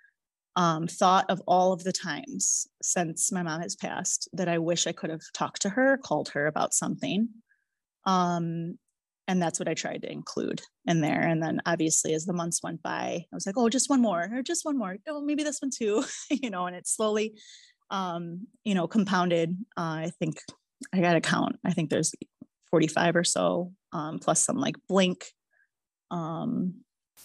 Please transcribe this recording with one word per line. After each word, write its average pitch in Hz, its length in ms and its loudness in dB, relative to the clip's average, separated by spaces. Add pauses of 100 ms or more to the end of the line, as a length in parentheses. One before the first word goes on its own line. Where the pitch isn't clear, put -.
(560)
um, 165 320 2
thought 190 420 4
of 190 180 0
all 185 260 6
of 175 100 -6
the 185 100 -2
times - 760 -2 (160)
since - 480 0
my 185 120 0
mom 165 180 -2
has - 140 -6
passed - 580 -4
that 175 160 0
I 170 100 2
wish 165 260 0
I 165 60 -2
could 165 180 -6
have 160 120 -6 (120)
talked - 300 -4
to 202 60 0
her, 262 280 4
called 151 320 -2
her 147 180 0
about - 280 0
something. - 540 0 (760)
Um, 170 720 0 (500)
and 185 140 2
that's 165 180 0
what 175 100 -2
I 160 60 0
tried - 260 -6
to - 100 -8
include - 500 -4 (240)
in 170 160 4
there. - 200 2
And 160 200 2
then 160 240 -2
obviously 160 480 2
as 160 120 -2
the 180 80 -2
months 170 300 -2
went 170 180 -8
by, 131 500 -4
I - 40 -14
was - 100 -6
like, 196 120 -4
"Oh, 233 120 4
just 247 200 0
one 269 120 6
more, 185 320 2
or 254 80 -4
just 330 240 -4
one 294 120 -2
more. 190 200 -4 (100)
Oh, 294 140 -6
maybe 294 220 0
this 294 180 -4
one 269 100 -4
too," 214 320 0 (140)
<laughs> - 120 -14
you 269 200 -2
know, 180 180 -4
and 180 80 -6
it 180 120 -10
slowly, 214 520 0 (520)
um, 175 560 -4 (180)
you 208 100 2
know, 170 120 2
compounded. 180 680 2 (220)
Uh, 160 300 -2
I 175 120 -6
think 160 180 -2 (560)
I 185 80 2
gotta 170 200 6
count. - 440 0
I 196 80 2
think 160 160 0
there's 165 240 2 (580)
forty-five 160 440 4
or 175 80 4
so, 180 480 0 (220)
um, 165 260 -6
plus 160 240 2
some, - 140 0
like, 151 180 -2 (140)
blank, 185 360 2 (840)
um, 165 720 -4 (440)